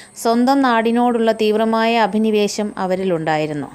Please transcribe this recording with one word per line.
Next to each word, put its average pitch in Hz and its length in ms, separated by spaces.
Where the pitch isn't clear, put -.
സ്വന്തം 247 460
നാടിനോടുള്ള 233 720
തീവ്രമായ 226 640
അഭിനിവേശം 208 800
അവരിലുണ്ടായിരുന്നു. 160 1000